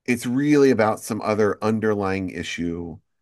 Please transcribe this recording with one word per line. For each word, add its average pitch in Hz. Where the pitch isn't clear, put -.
it's 120
really 139
about 107
some -
other 104
underlying 101
issue, 85